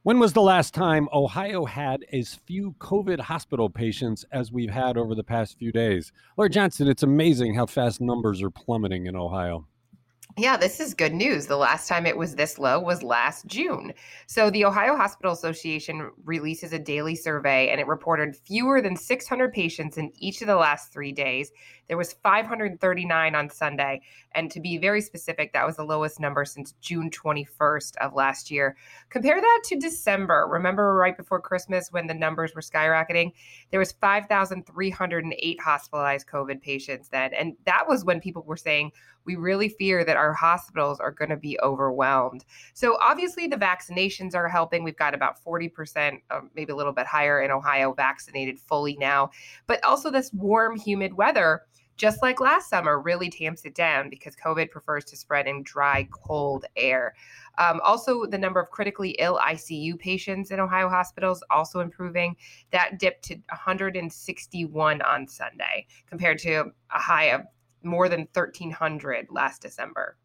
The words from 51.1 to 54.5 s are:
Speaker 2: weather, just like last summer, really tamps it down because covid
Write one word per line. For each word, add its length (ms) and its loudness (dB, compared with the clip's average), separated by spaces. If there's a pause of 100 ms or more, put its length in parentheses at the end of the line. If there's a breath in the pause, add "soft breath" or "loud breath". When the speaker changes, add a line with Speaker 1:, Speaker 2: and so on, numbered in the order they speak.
Speaker 2:
weather, 480 4 (360)
just 240 2
like 200 2
last 280 4
summer, 300 2
really 300 -2
tamps 340 -8
it 100 -14
down 360 2
because 260 -16
covid 340 -2